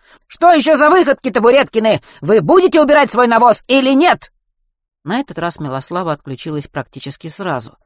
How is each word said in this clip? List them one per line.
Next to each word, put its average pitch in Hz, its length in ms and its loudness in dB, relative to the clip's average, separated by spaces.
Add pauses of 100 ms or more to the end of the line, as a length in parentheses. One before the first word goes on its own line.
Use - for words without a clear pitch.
(280)
«Что 349 240 2
еще 302 240 2
за 294 140 2
выходки, 294 420 0
Табуреткины? 220 720 0 (180)
Вы 190 220 0
будете 330 400 2
убирать 285 300 2
свой 240 160 0
навоз 233 400 2
или 262 260 0
нет?» 294 400 0 (720)
На 214 160 -6
этот 180 180 -14
раз 170 180 -6
Милослава 156 540 -8
отключилась 147 560 -10
практически - 600 -14
сразу, 151 560 -8